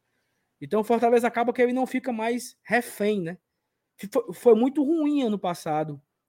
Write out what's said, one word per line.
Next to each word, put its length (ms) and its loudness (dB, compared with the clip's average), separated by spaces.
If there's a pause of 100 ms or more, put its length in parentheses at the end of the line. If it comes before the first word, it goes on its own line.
(600)
Então, 220 -2
o 20 -6
Fortaleza 420 2
acaba 280 0
que 80 -2
ele 100 4
não 160 -2
fica 240 -4
mais 500 -6
refém, 600 -2
né? 160 -8 (760)
Foi, 220 -4
foi 220 6
muito 280 2
ruim 400 0
ano 160 -2
passado, 600 -4 (280)